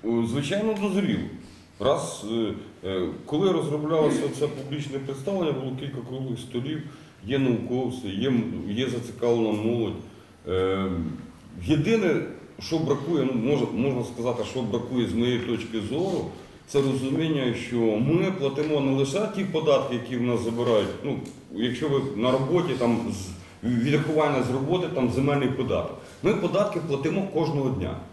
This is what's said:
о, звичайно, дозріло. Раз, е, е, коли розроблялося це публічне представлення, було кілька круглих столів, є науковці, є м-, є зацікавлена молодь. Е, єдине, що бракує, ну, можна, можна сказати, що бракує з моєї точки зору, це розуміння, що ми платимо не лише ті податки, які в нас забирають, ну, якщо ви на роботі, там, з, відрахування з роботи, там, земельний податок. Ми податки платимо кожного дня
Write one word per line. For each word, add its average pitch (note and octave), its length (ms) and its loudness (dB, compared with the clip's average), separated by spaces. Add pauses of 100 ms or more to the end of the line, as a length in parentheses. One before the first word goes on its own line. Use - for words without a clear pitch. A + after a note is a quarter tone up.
о, A#2 220 2
звичайно, F#3+ 560 0
дозріло. F#3+ 400 0 (580)
Раз, C3 520 0
е, A2 220 0 (300)
е, F#2 240 -2 (180)
коли F3+ 260 2
розроблялося D3+ 720 2 (160)
це D3 100 2
публічне C#3 500 -6
представлення, D3 540 -2
було C3 280 -4
кілька C3+ 180 -8 (100)
круглих C3 300 -6
столів, D3 440 -6 (440)
є C3+ 120 0
науковці, A#2+ 720 0
є G#2 200 0
м-, A#2 140 4 (260)
є A#2+ 200 0
зацікавлена A#2 760 2
молодь. A#2 300 2 (560)
Е, F#2+ 380 2 (800)
єдине, E3 500 4 (460)
що - 180 -2
бракує, C#3+ 560 2
ну, A2+ 60 2 (100)
можна, B2+ 240 2
можна B2 300 0
сказати, A#2+ 460 -2
що C3 120 -2
бракує A#2 460 0
з F#2+ 60 -4
моєї A#2+ 240 2
точки A2+ 420 -2 (100)
зору, E3 340 -2 (420)
це C#3+ 160 2
розуміння, C3+ 720 0
що - 260 -4
ми D#3 580 4
платимо D3 420 0
не C3+ 160 2
лише C#3 400 2
ті G3 80 -2
податки, C#3 500 2
які A#2+ 220 -4
в A#2 60 0
нас A#2+ 220 2
забирають, A#2 440 2 (160)
ну, - 140 -2 (360)
якщо A#2+ 340 0
ви C#3 120 4 (160)
на A#2+ 140 2
роботі, D3 480 2
там, A#2 200 4 (120)
з, F#2+ 180 -6 (380)
відрахування C#3+ 760 2
з B2 80 0
роботи, D#3 440 0
там, B2+ 160 2
земельний C#3 380 2
податок. B2 500 -2 (240)
Ми E3 120 4
податки F#3 540 0
платимо F3 460 0
кожного C#3+ 360 0
дня F#2 260 -2 (160)